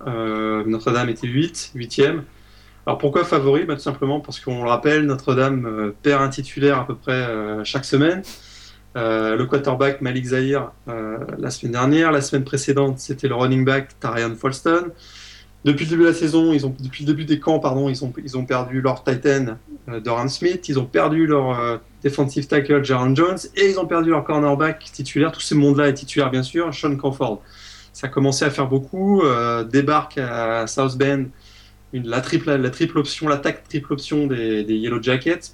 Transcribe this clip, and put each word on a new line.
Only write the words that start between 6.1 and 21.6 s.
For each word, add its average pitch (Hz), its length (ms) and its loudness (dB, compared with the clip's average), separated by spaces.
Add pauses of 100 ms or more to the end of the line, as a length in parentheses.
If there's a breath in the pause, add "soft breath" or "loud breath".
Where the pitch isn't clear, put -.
un 135 80 0
titulaire 135 480 0
à 127 80 -4
peu 135 80 -8
près, - 180 -6
euh, 110 500 -4
chaque 131 220 -6
semaine. 165 380 2 (760 loud breath)
Euh, 110 400 0
le 123 80 0
quarterback 139 560 0
Malik 127 240 -4
Zahir, 131 460 -2 (180)
euh, 110 300 -8 (200)
la 123 120 -6
semaine 123 220 -8
dernière, 143 380 4
la 143 120 2
semaine 139 200 0
précédente 135 560 0
c'était 135 300 -6
le 127 60 0
running 127 320 2
back 135 240 0 (100)
Tarian 117 340 -4
Folston. 165 580 0 (720 loud breath)
Depuis 143 200 2
le 156 60 -6
début 165 140 4
de 165 40 8
la 165 60 4
saison, 165 400 2
ils 139 100 2
ont, 131 160 -4
depuis 135 240 -10
le 151 80 2
début 151 140 -2
des 147 120 2
camps, 160 200 2
pardon, 139 320 0
ils 131 120 -4
ont, 127 100 -6 (120)
ils 131 140 -8
ont 127 80 -4
perdu 127 340 -2
leur 127 240 -2
tight 131 220 0
end, 135 300 2 (340)
euh, 117 100 -8
Doran 120 280 -2
Smith, 180 420 -4
ils 135 80 0
ont 123 80 -2
perdu 160 400 2
leur, 131 340 2